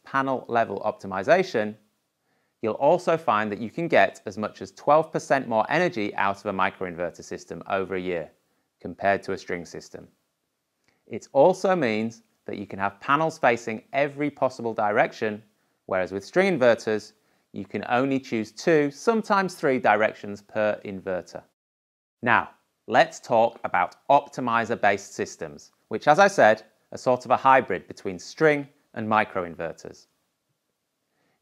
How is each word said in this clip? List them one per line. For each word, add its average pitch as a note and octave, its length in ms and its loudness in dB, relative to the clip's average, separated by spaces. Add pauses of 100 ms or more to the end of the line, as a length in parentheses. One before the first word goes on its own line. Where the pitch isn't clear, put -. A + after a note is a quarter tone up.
panel C3+ 440 -2
level G#2+ 360 0
optimization, G#2+ 920 -2 (880)
you'll G#2+ 100 -2
also E3 420 2
find G#2+ 360 0
that G2+ 80 -6
you A2+ 100 -8
can - 180 -6
get G#2+ 380 4
as G2 100 -10
much G#2 280 -8
as F#2+ 80 -14
twelve D#3 400 2
percent C#3 360 -2
more A2+ 220 2
energy D3+ 460 -2
out G2 240 0
of - 80 -8
a G2 100 -4
microinverter F2+ 640 -4
system - 460 -12
over F#2+ 260 -4
a F#2 60 -4
year F2 300 -6 (500)
compared F#2+ 400 -2
to G2 120 -8
a F#2 40 -8
string F2 260 -10
system. - 440 -18 (1000)
It - 280 -12
also F3+ 420 4
means A2+ 480 -2 (220)
that G#2 120 -10
you G2 80 -8
can G2 140 -12
have G2+ 200 -4
panels D#3+ 380 0
facing A#2 460 0 (100)
every C#3+ 380 -2
possible B2 420 -4
direction, G#2+ 720 -2 (420)
whereas F#2 260 -2
with F#2+ 140 -6
string F#3 320 0
inverters, A2+ 560 2 (400)
you G2+ 100 -10
can G#2 260 -8
only C3+ 300 0
choose A2+ 320 -6
two, D3+ 380 2
sometimes G3+ 640 -2
three C3+ 240 0
directions G#2 640 0
per G#2+ 420 -2
inverter. F#2 600 -8 (800)
Now, A2+ 260 4 (380)
let's C3+ 320 2
talk A#2 460 0
about F2+ 320 -2 (120)
optimizer-based A#2 1040 0
systems, D#2+ 600 -10 (160)
which, A2 180 -6
as D3 100 6
I G3 100 6
said, A2 360 4 (280)
are - 60 -12
sort B2+ 280 -2
of A#2 40 -4
a A#2+ 80 2
hybrid A#2 500 2
between F#2 300 -10
string D3 500 0 (280)
and A2 120 -6
microinverters. E2+ 1000 -4 (1300)